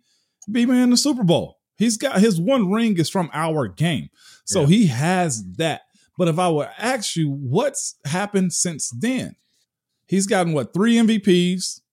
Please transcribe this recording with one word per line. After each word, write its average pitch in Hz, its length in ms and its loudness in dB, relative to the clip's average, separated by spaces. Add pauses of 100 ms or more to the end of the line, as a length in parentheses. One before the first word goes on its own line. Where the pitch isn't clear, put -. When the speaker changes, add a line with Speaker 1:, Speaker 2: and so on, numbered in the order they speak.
(500)
Speaker 1:
be 233 160 2
me 247 160 4
in 247 100 4
the 240 60 4
Super 262 280 0
Bowl. 139 320 0 (180)
He's 220 220 0
got, 262 240 0
his 202 180 4
one 202 320 0
ring 220 260 0
is 165 120 0
from 175 240 -4
our 156 340 -2
game. 117 420 -4 (360)
So 190 160 -2
Speaker 2:
Yeah. 139 60 4
Speaker 1:
he 202 200 6
has 147 560 -2 (140)
that. 156 240 -4 (360)
But 175 120 0
if 160 100 0
I 180 100 2
were 147 140 0
to 113 180 -14
ask 226 360 -4
you 156 120 0
what's 143 680 -4 (100)
happened 185 480 -2
since - 380 -6
then, 147 440 -6 (720)
he's 190 200 0
gotten, 185 280 0
what, 131 200 -2
three 233 240 2
M 233 100 4
V 226 120 2
Ps? 180 600 0 (120)